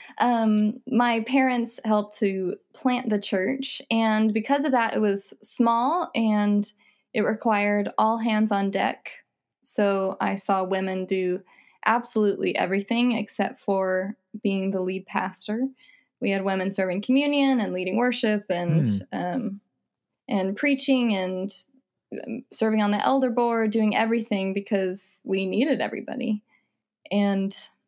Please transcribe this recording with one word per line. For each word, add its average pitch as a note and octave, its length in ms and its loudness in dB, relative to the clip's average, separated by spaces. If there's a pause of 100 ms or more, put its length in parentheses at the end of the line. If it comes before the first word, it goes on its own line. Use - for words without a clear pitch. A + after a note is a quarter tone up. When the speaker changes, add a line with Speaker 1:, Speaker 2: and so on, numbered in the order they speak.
(180)
Speaker 1:
Um, A3 680 2
my A#3 340 2
parents B3 640 0
helped G#3 340 0
to F#3+ 380 -2 (180)
plant B3 360 -2
the G#3 100 0
church, G#3 680 -4
and A3 420 2
because C4 320 0
of D4+ 60 0
that, A3+ 240 2
it G#3+ 60 0
was G3 420 0
small B3 720 0
and G#3 560 2 (420)
it A3 100 0
required G#3 760 0
all A3 200 2
hands A3 340 0
on G3 180 0
deck. G3 400 -2 (520)
So G3 580 0
I G3 160 0
saw G3 260 0
women F#3+ 440 -2
do F#3 340 -2 (440)
absolutely G#3+ 720 0
everything G3+ 560 0
except G#3 460 -4
for F#3+ 580 -2 (260)
being G3 280 0
the F#3+ 100 -2
lead F#3 260 -4
pastor. G3+ 600 -4 (540)
We G3+ 100 -2
had G3 140 0
women F#3+ 260 0
serving F#3+ 320 -2
communion C#4 580 2
and F#3+ 120 -2
leading F#3 240 -2
worship A#3 520 0
and, E3+ 380 2
Speaker 2:
Hmm. G2 320 -2
Speaker 1:
um, F3 420 -4 (680)
and F#3+ 280 -2
preaching C4 600 2
and, F#3 360 -4 (720)
um, - 260 -8
serving A3 320 0
on G#3 80 2
the G#3 140 0
elder C4 240 2
board, A#3 420 0
doing G#3+ 240 2
everything A3 600 0
because G3 680 -4
we F#3+ 200 -2
needed G#3+ 380 0
everybody. - 600 -4 (680)
And G3 440 0 (340)